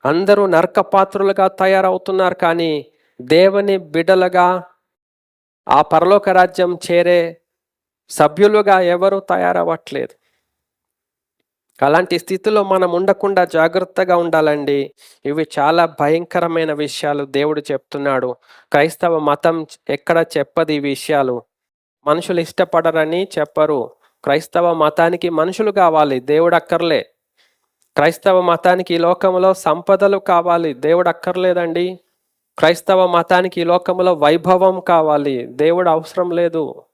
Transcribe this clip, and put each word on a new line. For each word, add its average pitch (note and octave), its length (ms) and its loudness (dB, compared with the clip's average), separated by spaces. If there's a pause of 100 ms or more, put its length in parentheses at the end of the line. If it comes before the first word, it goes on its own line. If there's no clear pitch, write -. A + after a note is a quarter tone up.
అందరూ G3 400 2
నరక F3 340 0
పాత్రులుగా G3 680 0
తయారవుతున్నారు, F#3+ 840 0
కానీ E3 520 -2 (360)
దేవుని F#3+ 560 2
బిడ్డలుగా, F3+ 840 0 (1040)
ఆ C#3 140 4
పరలోక F#3 480 2
రాజ్యం F3+ 500 2 (120)
చేరే F3 500 0 (680)
సభ్యులుగా G3 680 2
ఎవరు F#3 400 0
తయారవ్వట్లేదు. F3 960 -4 (1700)
అలాంటి E3+ 340 0
స్థితిలో G3+ 440 -2
మనం F#3+ 280 0
ఉండకుండా F#3+ 540 0
జాగ్రత్తగా F3 720 -2
ఉండాలండి. D3 760 -2 (320)
ఇవి D3+ 220 -4 (120)
చాలా E3 260 2
భయంకరమైన E3 880 -2
విషయాలు D3 520 -6
దేవుడు D3 360 -4 (100)
చెప్తున్నాడు. C3+ 640 -4 (360)
క్రైస్తవ D#3+ 480 0
మతం D#3 460 -2 (240)
ఎక్కడ E3 360 0 (120)
చెప్పదు D#3 340 -2
ఈ D3+ 80 -2
విషయాలు. C#3 640 -4 (640)
మనుషులు E3+ 320 -2
ఇష్టపడరని E3 880 -2 (120)
చెప్పరు. D3+ 560 -2 (280)
క్రైస్తవ E3 500 0
మతానికి E3 560 0
మనుషులు F3 420 -2
కావాలి, D#3+ 480 2
దేవుడు D#3 360 0
అక్కర్లే. E3 540 -2 (840)
క్రైస్తవ E3+ 460 2
మతానికి F3+ 540 0
ఈ - 20 -2
లోకంలో F3+ 560 0
సంపదలు F#3 640 0
కావాలి, E3+ 560 0
దేవుడు D#3+ 360 0
అక్కర్లేదండి. F3+ 880 -4 (580)
క్రైస్తవ F3+ 500 2
మతానికి F3+ 540 0
ఈ - 20 -2
లోకంలో F3+ 500 0
వైభవం F3 640 2
కావాలి, D3 680 0
దేవుడు D#3+ 440 0
అవసరం D#3+ 420 -4
లేదు. E3 520 -4 (100)